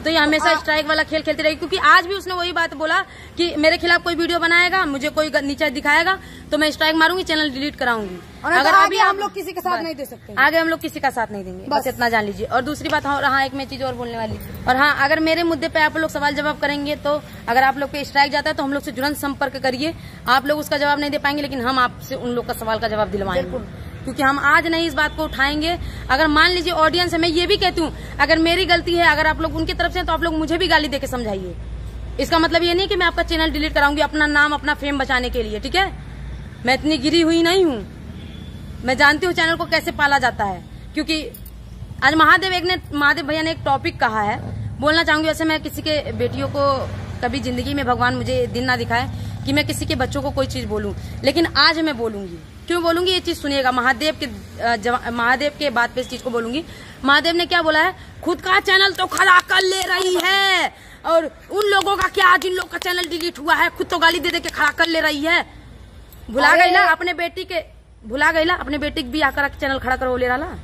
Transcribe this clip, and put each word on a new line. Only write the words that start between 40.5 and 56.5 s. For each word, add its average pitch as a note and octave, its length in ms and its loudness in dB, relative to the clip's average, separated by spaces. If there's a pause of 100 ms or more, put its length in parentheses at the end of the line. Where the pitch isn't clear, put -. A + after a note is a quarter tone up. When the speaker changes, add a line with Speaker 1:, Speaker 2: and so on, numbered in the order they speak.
Speaker 1:
क्योंकि D#4 360 -4 (760)
आज C#4 100 6
महादेव E4 380 6
एक F4+ 120 -2
ने, F4+ 120 0 (160)
महादेव D4 340 0
भैया D#4 160 -2
ने D#4+ 80 0
एक E4 140 -4
topic C#4+ 360 -2
कहा A3 220 0
है, - 460 -4 (120)
बोलना D4+ 220 4
चाहूंगी। D#4 260 2
वैसे D#4 160 -2
मैं D#4 180 0
किसी D4 200 -8
के D4+ 300 -2
बेटियों B3 360 -2
को C#4 400 0 (340)
कभी B3 180 -2
जिंदगी B3 340 -4
में C#4+ 120 -2
भगवान B3 280 2
मुझे B3 320 -2
दिन A#3+ 180 -4
ना B3+ 120 2
दिखाए A#3+ 340 -2 (360)
कि C4+ 60 0
मैं D4 140 2
किसी - 200 -4
के D#4+ 80 -2
बच्चों C4 280 -2
को C#4 80 -2
कोई C4+ 160 0
चीज C4 180 -6
बोलूं, G#3 300 -4 (300)
लेकिन D#4+ 220 2
आज D#4 320 4
मैं D#4 200 -2
बोलूंगी। G3+ 400 -6 (280)
क्यों E4+ 160 -2
बोलूंगी, E4+ 280 2
ये F4+ 100 2
चीज E4+ 220 -6
सुनिएगा। C#4 300 0
महादेव B3+ 500 0
के, D4 40 -4 (360)
अ, A#3 140 2
जवा-, A#3+ 320 -2
महादेव A#3+ 500 0
के C#4+ 120 -2
बात A#3 200 0
पे A#3+ 100 -4
इस B3+ 100 -8
चीज B3 120 -10
को B3+ 80 -6
बोलूंगी। A#3+ 340 -4 (400)